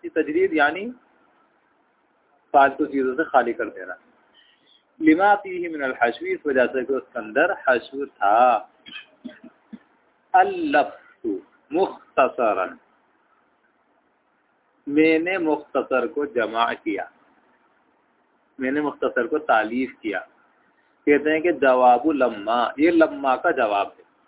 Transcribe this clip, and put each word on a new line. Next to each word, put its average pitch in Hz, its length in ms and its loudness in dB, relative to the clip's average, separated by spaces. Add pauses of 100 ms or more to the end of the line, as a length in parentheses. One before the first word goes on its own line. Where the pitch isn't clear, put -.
थी। 170 60 -10
तजरीद 160 440 -2
यानी 156 360 0 (1600)
फालतू 139 320 4
चीज़ों 131 280 -2
से 156 100 -4
खाली 120 300 0
कर 110 120 -4
देना। 92 320 -14 (1040)
लिमा 175 340 6
फीही 180 320 -8
मिनल 143 360 -6
हश्वी, 123 260 -2
इस 185 180 -4
वजह 131 180 2
से 127 200 -4
कि 139 80 -2
उसके 127 260 -6
अंदर 113 500 -2
हश्व 135 360 -2
था। 110 680 2 (1600)
अल्लफ्तु 190 1040 0 (340)
मुख्तसरन, 110 1040 -2 (2000)
मैंने 160 480 2
मुख्तसर 143 680 -2
को 143 180 -4
जमा 117 480 -2
किया, - 380 -8 (1500)
मैंने 139 220 -2
मुख्तसर 135 460 -4
को 151 100 -4
तालीफ 123 560 -2 (100)
किया। 98 160 -6 (880)
कहते 147 240 2
हैं 156 100 0
कि 175 100 0
जवाबु 127 600 4
लम्मा, 117 680 -2
ये 165 120 4
लम्मा 143 440 2
का 170 160 -2
जवाब 104 480 -2
है। - 40 -20 (240)